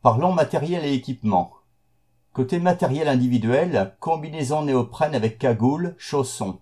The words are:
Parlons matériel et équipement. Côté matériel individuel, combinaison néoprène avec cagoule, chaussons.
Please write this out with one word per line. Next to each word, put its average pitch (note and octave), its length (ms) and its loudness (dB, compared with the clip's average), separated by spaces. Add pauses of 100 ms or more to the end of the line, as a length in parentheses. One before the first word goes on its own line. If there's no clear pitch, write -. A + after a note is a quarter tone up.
Parlons C#3 320 4
matériel D#3+ 500 0
et C#3+ 80 -2
équipement. A2 600 -2 (800)
Côté C3 260 -2
matériel D#3+ 480 0
individuel, B2 920 2
combinaison D3+ 640 -2
néoprène C#3+ 520 0
avec A2 240 -2
cagoule, C3+ 580 0
chaussons. G#2 640 -4